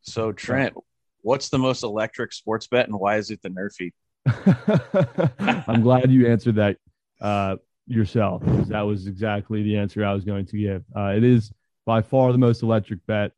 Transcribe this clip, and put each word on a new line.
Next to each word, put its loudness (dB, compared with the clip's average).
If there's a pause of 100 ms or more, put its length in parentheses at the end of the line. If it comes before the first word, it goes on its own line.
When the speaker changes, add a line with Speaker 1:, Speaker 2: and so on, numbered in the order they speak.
Speaker 1:
So -4
Trent, -2 (480)
what's -2
the 0
most 0
electric -6
sports -6
bet 0
and -8
why 0
is -6
it -12
the -10
Nerfy? -10 (340)
Speaker 2:
<laughs> 0
I'm 2
glad 4
you 6
answered 2
that, 2 (440)
uh, -2 (300)
yourself, 0
'cause 2
that -2
was -2
exactly -4
the 0
answer -2
I 0
was -4
going -4
to -8
give. -4 (120)
Uh, -2
it 2
is 4 (340)
by 2
far 2
the 2
most 2
electric -2
bet. -2